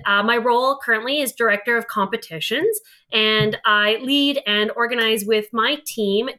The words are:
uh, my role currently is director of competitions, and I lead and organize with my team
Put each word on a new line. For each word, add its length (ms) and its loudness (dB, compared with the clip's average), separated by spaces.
uh, 160 2
my 140 2
role 460 2
currently 380 0
is 100 -2
director 460 0
of 80 -2
competitions, 920 -4
and 500 2
I 380 2
lead 460 0
and 280 0
organize 480 0
with 300 0
my 320 0
team 540 -2